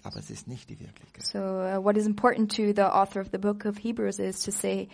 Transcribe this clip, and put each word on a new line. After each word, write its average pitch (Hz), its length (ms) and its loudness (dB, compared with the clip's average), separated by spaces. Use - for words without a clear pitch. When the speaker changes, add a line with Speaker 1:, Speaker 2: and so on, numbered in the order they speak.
Speaker 1:
aber - 140 -12
es 104 140 -12
ist 104 160 -14
nicht 120 220 -14
die 107 100 -16
Wirklichkeit. - 460 -18
Speaker 2:
So, - 140 -6
uh, 190 440 -2
what 208 120 4
is 214 120 2
important 214 480 4
to 208 200 4
the 202 60 6
author 196 400 4
of 196 100 -8
the 196 60 -2
book 208 280 -2
of 208 120 -2
Hebrews 214 420 -4
is 190 240 -4
to 202 80 -6
say, 196 420 -2